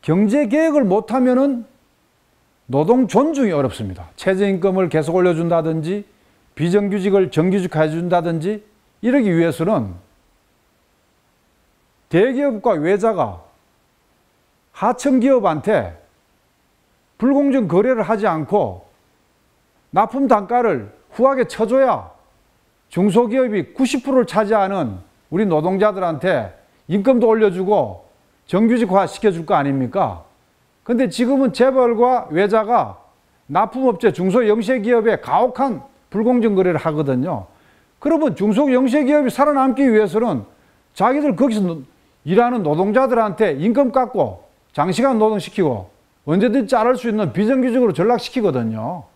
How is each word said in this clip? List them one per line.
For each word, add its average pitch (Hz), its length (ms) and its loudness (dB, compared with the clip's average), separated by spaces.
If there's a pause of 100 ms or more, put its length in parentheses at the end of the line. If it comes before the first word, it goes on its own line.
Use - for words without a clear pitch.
경제 214 460 0
개혁을 294 380 2
못하면은 247 800 0 (1000)
노동 180 420 2
존중이 269 440 0
어렵습니다. 107 640 -4
최저임금을 190 720 0
계속 160 260 -2
올려준다든지 170 880 0 (500)
비정규직을 190 760 0
정규직화해준다든지 175 1300 0 (380)
이러기 226 360 2
위해서는 165 560 0 (2250)
대기업과 240 680 0
외자가 165 720 -2 (1300)
하청기업한테 208 1300 0 (1200)
불공정 269 500 0
거래를 214 360 0
하지 208 240 -2
않고 156 580 -2 (1040)
납품 233 380 0
단가를 208 640 0 (200)
후하게 262 360 0
쳐줘야 226 640 -2 (800)
중소기업이 214 840 0
구십 262 300 -2
프로를 262 220 0
차지하는 196 720 -2 (320)
우리 190 160 0
노동자들한테 175 1120 -2 (300)
임금도 214 400 2
올려주고 190 800 0 (400)
정규직화 202 640 2
시켜줄 170 380 -2
거 175 80 -2
아닙니까? 139 680 -2 (600)
근데 240 260 0
지금은 254 440 0
재벌과 247 760 2
외자가 196 680 0 (460)
납품업체, 202 680 0
중소 190 360 0
영세기업에 220 760 0
가혹한 233 600 -2 (260)
불공정 226 460 0
거래를 180 240 2
하거든요. 143 680 -2 (520)
그러면 294 360 0
중소 220 380 0
영세기업이 269 560 2
살아남기 269 640 0
위해서는 185 500 0 (500)
자기들 269 420 0
거기서 226 260 0
노-, 165 220 -4 (420)
일하는 233 380 2
노동자들한테 208 880 0
임금 220 380 0
깎고 208 520 -2 (300)
장시간 214 460 0
노동시키고 175 720 -2 (360)
언제든지 208 420 0
자를 247 300 2
수 240 120 -6
있는 208 220 -2
비정규직으로 240 640 0
전락시키거든요. 156 1080 -2 (120)